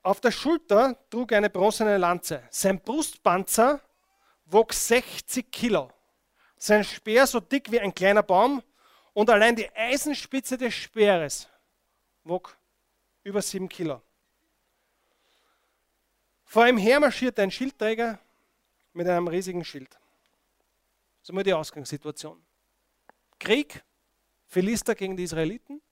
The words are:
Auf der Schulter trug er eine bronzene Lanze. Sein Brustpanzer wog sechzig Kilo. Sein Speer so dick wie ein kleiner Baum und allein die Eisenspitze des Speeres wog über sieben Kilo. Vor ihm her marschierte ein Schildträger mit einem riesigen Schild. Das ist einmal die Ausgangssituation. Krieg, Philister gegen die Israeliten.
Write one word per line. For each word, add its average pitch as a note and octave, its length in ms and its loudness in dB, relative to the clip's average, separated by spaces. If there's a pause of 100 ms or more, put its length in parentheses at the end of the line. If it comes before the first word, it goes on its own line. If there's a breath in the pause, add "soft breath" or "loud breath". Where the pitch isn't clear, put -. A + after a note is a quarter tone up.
Auf F#3+ 180 0
der A#3 120 2
Schulter C#4 640 2 (120)
trug A#3 220 -6
er G#3+ 60 4
eine G#3 120 2
bronzene G#3 480 2
Lanze. F3 520 -2
Sein G3 320 -2
Brustpanzer A#3 960 0 (680)
wog G#3 280 2
sechzig - 760 -4
Kilo. F3+ 380 -2 (680)
Sein G#3 260 2
Speer A#3 440 2
so A#3+ 120 -4
dick C4+ 320 -4
wie A#3 80 2
ein G3+ 140 -4
kleiner G3+ 300 4
Baum A#3 380 2 (520 soft breath)
und G#3 160 2
allein A3+ 260 6
die G#3 200 -8
Eisenspitze C4 800 -4
des B3 160 -4
Speeres F#3+ 760 0 (720)
wog F3 320 -8 (680)
über G3 180 -6
sieben F#3+ 260 -8
Kilo. D3+ 340 -8 (2500)
Vor A3+ 200 4
ihm B3 120 4
her A#3 240 4
marschierte B3 400 0
ein F#3+ 100 0
Schildträger A3+ 680 -4 (760)
mit F3 160 -4
einem F3 180 0
riesigen F3 380 -6
Schild. C3+ 240 -16
Das - 1300 -20
ist - 80 -20
einmal F#3+ 120 -4
die F#3+ 100 2
Ausgangssituation. D3+ 880 -10 (1000)
Krieg, - 440 -2 (640)
Philister G#3 480 -2
gegen F#3+ 220 -8
die F3+ 60 -6
Israeliten. F3 580 -8 (100)